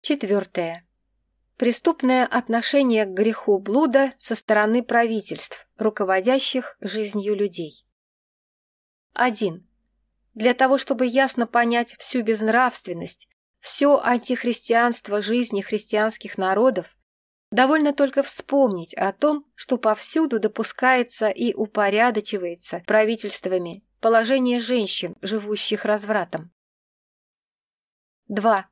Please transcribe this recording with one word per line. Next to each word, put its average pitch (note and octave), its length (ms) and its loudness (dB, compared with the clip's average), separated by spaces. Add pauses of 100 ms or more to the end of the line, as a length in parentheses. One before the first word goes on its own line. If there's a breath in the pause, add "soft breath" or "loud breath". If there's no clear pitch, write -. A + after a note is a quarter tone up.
Четвёртое. F#3+ 840 -2 (680)
Преступное B3+ 680 2
отношение A#3 800 2
к F#3+ 40 -8
греху G3+ 500 0
блуда C4 600 2
со - 160 -6
стороны A3 480 2
правительств, A3+ 840 -2 (100)
руководящих G#3+ 1000 0
жизнью G#3 540 -4
людей. F3 540 -6 (1300)
Один. G#3 520 -2 (720)
Для A#3 180 2
того, C4 240 4
чтобы B3+ 280 -2
ясно B3 420 0
понять A#3+ 500 0
всю - 240 -4
безнравственность, A3 1080 -2 (320)
всё C#4+ 420 2
антихристианство A#3 1160 0
жизни A3 400 -2
христианских G#3+ 760 -4
народов, G3 600 0 (540)
довольно C#4+ 420 4
только C#4 280 2
вспомнить A#3 760 0
о F#3+ 180 -2
том, D4 320 0 (100)
что - 220 -4
повсюду A#3 600 0
допускается A#3 920 0
и A#3+ 240 -2
упорядочивается G#3 1300 -2
правительствами G3+ 1000 -2 (160)
положение A#3+ 580 2
женщин, A3 600 -2
живущих G#3 640 -4
развратом. G3+ 680 -2 (1800)
Два. G3+ 440 0